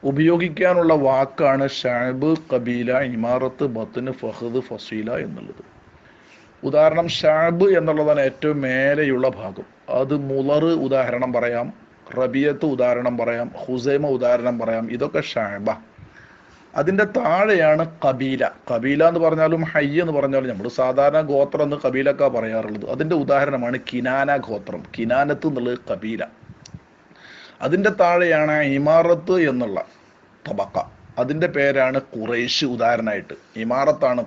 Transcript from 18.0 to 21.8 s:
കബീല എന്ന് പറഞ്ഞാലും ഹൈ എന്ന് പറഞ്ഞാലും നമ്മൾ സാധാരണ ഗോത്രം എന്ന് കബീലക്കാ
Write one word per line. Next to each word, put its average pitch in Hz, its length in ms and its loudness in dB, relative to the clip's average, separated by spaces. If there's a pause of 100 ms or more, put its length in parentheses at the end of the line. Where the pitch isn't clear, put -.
കബീല 135 440 0
എന്ന് 170 120 0
പറഞ്ഞാലും 160 420 2
ഹൈ 156 240 0 (140)
എന്ന് 165 120 0
പറഞ്ഞാലും 135 380 0
നമ്മൾ 107 180 -6
സാധാരണ 139 520 2
ഗോത്രം 143 420 0
എന്ന് 147 140 -2
കബീലക്കാ 139 520 0